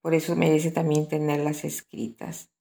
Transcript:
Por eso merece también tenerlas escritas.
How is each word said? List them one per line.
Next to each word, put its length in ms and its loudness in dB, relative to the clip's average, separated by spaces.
Por 140 0
eso 200 2
merece 360 4
también 360 2
tenerlas 580 -2
escritas. 840 -10